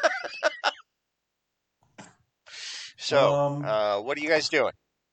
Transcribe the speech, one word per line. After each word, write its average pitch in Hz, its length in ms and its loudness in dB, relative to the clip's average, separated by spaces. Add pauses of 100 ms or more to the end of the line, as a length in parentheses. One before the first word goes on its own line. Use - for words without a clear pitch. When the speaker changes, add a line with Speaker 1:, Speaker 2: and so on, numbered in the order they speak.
(3000)
Speaker 1:
So, 139 380 4
Speaker 2:
Um, 143 280 0
Speaker 1:
uh, 104 380 2
what 135 160 -4
are 147 40 -6
you 151 80 -4
guys 156 200 4
doing? 127 240 2 (400)